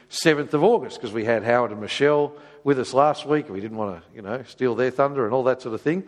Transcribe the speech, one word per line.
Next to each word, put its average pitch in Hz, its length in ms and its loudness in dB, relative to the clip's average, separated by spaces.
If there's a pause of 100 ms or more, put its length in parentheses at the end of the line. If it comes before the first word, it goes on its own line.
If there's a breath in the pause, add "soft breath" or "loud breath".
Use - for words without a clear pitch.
seventh 151 460 0
of 147 80 2
August, 180 360 2
'cause 104 140 -8
we 110 120 -2
had 113 180 2
Howard 120 260 2
and 107 100 -10
Michelle 147 540 0 (300 loud breath)
with 139 160 2
us 120 140 -4
last 139 320 2
week, 143 200 0
and 101 100 -10
we 98 60 -6
didn't 110 160 -10
wanna, 98 260 -6 (120)
you 117 60 -18
know, 113 260 -8
steal 123 280 -2
their 127 160 2
thunder 139 340 0
and 107 80 -2
all 131 100 2
that 127 200 0
sort 117 100 -8
of 104 80 -6
thing. 175 260 -2